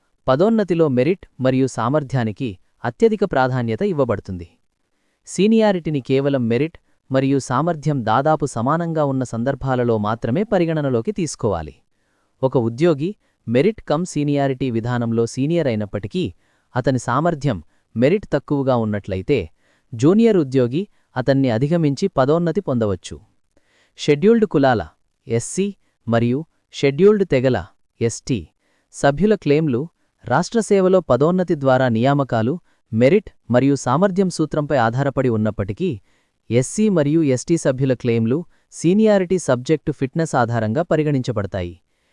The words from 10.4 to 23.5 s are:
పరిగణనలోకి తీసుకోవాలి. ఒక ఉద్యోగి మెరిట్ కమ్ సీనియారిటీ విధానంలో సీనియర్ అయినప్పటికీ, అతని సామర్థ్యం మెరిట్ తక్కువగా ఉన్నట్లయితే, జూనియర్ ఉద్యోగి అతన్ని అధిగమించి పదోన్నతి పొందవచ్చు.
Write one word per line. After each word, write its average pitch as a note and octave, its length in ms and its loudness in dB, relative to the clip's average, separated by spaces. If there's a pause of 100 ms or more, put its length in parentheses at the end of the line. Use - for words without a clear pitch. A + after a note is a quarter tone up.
పరిగణనలోకి D#3+ 680 0
తీసుకోవాలి. F#2+ 640 -4 (640)
ఒక C3 160 0
ఉద్యోగి C3+ 520 0 (380)
మెరిట్ D3 340 0
కమ్ D#3+ 240 -2
సీనియారిటీ C#3+ 640 -2
విధానంలో A#2 540 -2
సీనియర్ D3 420 -2
అయినప్పటికీ, G#2+ 560 -4 (520)
అతని B2+ 240 0
సామర్థ్యం C#3+ 580 -2 (380)
మెరిట్ D3 360 0
తక్కువగా C#3 440 -2
ఉన్నట్లయితే, G#2 640 -2 (540)
జూనియర్ G3 440 4
ఉద్యోగి C3+ 460 0 (320)
అతన్ని C3+ 340 2
అధిగమించి C#3+ 580 0
పదోన్నతి D#3+ 540 0
పొందవచ్చు. A2 540 -4 (840)